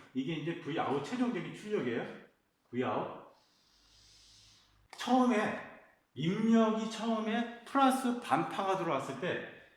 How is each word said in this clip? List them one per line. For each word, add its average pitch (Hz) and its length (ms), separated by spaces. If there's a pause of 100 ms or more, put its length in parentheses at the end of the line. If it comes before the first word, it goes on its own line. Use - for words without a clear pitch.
(140)
이게 147 200
이제 156 280
Vout 143 460
최종적인 208 460
출력이에요. 170 500 (680)
Vout. - 500 (1800)
처음에, 240 600 (540)
입력이 214 760
처음에 220 760
플러스 254 560
반파가 180 580
들어왔을 160 420
때, - 280 (280)